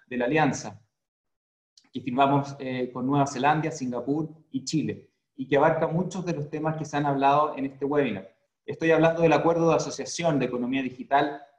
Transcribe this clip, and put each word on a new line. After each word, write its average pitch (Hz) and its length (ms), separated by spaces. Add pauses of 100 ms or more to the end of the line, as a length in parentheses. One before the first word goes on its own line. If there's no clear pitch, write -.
de 127 120
la 120 80
Alianza, 135 560 (1080)
que 117 120
firmamos, 135 560
eh, 127 340
con 127 140
Nueva 139 200
Zelanda, 147 440
Singapur 135 580 (220)
y 131 140
Chile, 113 480 (220)
y 131 140
que 147 80
abarca 160 300
muchos 175 400
de 165 80
los 147 160
temas 156 260
que 151 80
se 143 140
han 143 80
hablado 139 500
en 135 80
este 135 220
webinar. 131 500 (300)
Estoy 160 240
hablando 165 320
del 160 100
Acuerdo 165 380
de 151 60
Asociación 147 640
de 127 60
Economía 123 380
Digital, 139 580 (180)